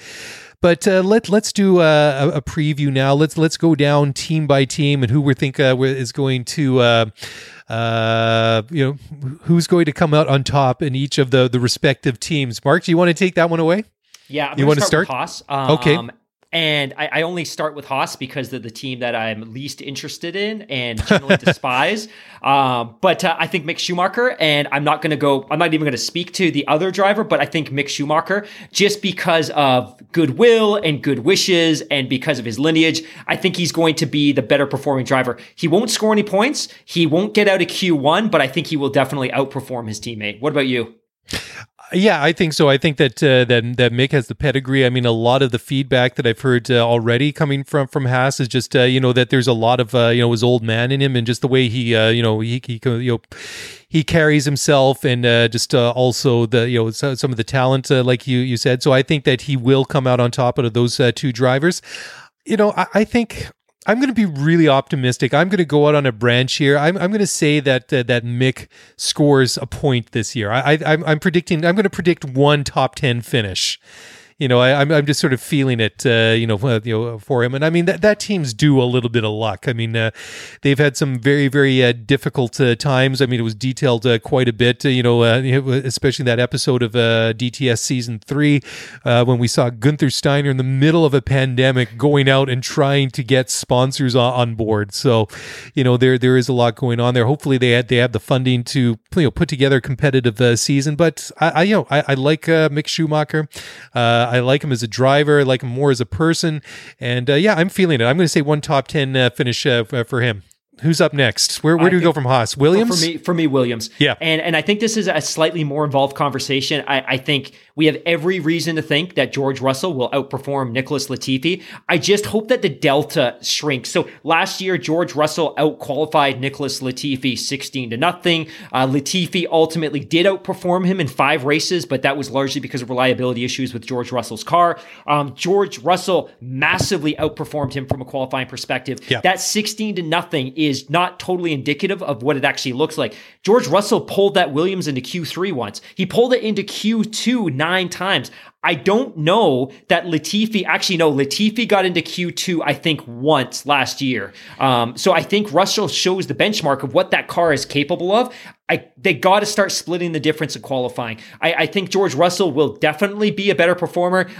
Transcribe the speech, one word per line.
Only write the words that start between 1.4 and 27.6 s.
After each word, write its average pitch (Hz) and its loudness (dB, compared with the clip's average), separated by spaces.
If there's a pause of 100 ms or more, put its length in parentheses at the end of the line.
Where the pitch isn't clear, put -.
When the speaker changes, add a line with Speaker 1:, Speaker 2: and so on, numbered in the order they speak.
Speaker 1:
do, 190 4
uh, 151 4
a, 151 -4
a 135 -4
preview 147 -2
now. 135 2
Let's, 151 0
let's 160 0
go 165 2
down 143 2
team 156 -2
by 139 4
team 143 0
and 110 0
who 147 4
we 139 2
think, 139 -2
uh, 131 4
we, 131 2
is 131 -4
going 131 -4
to, 131 0
uh, 117 4 (640)
uh, 113 0
you 147 -2
know, 143 -8
who's 170 2
going 170 4
to 156 0
come 156 0
out 151 4
on 135 2
top 135 0
in 131 -2
each 135 -2
of 131 2
the, 127 4
the 123 0
respective 127 0
teams. 135 -4
Mark, 160 2
do - -2
you 165 4
wanna 175 4
take 185 0
that 170 4
one 165 -2
away? 175 0 (420)
Speaker 2:
Yeah, 143 -6
I'm 143 -6
Speaker 1:
You 139 2
Speaker 2:
gonna 147 4
Speaker 1:
wanna 151 2
Speaker 2:
start 160 2
Speaker 1:
start? - -8
Speaker 2:
with 135 -8
Haas. 139 -2
Speaker 1:
Okay. 151 2
Speaker 2:
Um, 117 -4 (420)
and 151 -2
I, 151 -4
I 156 0
only 170 -4
start 156 -6
with 143 -14
Haas 147 -4
because 127 -8
they're 127 -10
the 113 -14
team 127 -10
that 120 -4
I'm 110 -6
least 131 -12
interested 147 -12
in 208 -6
and 120 -6
generally 190 2
Speaker 1:
<laughs> - 0
Speaker 2:
despise. 156 -2 (380)
Um, 127 2
but, 180 2
uh, 165 0
I 160 -2
think 160 -4
Mick 160 -6
Schumacher, 196 -2
and 147 2
I'm 143 -2
not 151 0
gonna 151 0
go, 139 0
I'm 156 -2
not 165 0
even 156 0
gonna 131 -2
speak 175 -8
to 170 0
the 143 -2
other 165 0
driver, 202 0
but 147 0
I 143 -2
think 139 -4